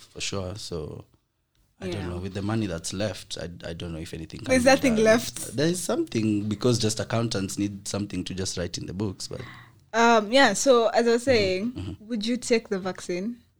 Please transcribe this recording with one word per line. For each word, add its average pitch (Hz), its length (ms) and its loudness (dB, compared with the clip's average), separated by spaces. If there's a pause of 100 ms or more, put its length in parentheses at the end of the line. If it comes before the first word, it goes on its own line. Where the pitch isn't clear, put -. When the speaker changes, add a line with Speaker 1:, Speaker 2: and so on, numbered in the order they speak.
(140)
Speaker 1:
for - 80 -10
sure, 92 360 -4
so 76 480 -8 (760)
I 190 60 -10
don't 101 140 -4
Speaker 2:
Yeah. 92 80 -6
Speaker 1:
know. 87 80 -6
With 92 160 -8
the 101 80 -4
money 107 260 0
that's 82 260 -6
left, 95 440 -4
I, - 80 -8 (240)
I 85 40 -8
don't 85 200 -8
know 80 80 -8
if - 120 -10
anything - 280 -10
can - 80 -8
Speaker 2:
There's 262 140 4
Speaker 1:
be 254 60 6
Speaker 2:
nothing 269 260 4
Speaker 1:
done. 214 100 2
Speaker 2:
left. - 520 2
Speaker 1:
There 143 100 2
is 180 160 0
something, 110 680 0
because 117 300 2
just 107 200 0
accountants 107 580 -2
need 101 300 -4
something 101 380 -4
to - 80 -8
just 92 240 -4
write 87 200 -4
in - 100 -8
the - 60 -10
books, 95 340 -4
but - 140 -10 (520)
Speaker 2:
Um, 226 380 6
yeah, 254 220 6
so 240 360 6
as 233 180 4
I 233 40 4
was 240 100 2
Speaker 1:
Mm-hmm, 240 40 -14
Speaker 2:
saying, 208 460 2
Speaker 1:
mm-hmm. - 380 -10
Speaker 2:
would 226 160 -4
you 240 120 0
take 226 320 0
the 196 100 -2
vaccine? 185 560 -6 (240)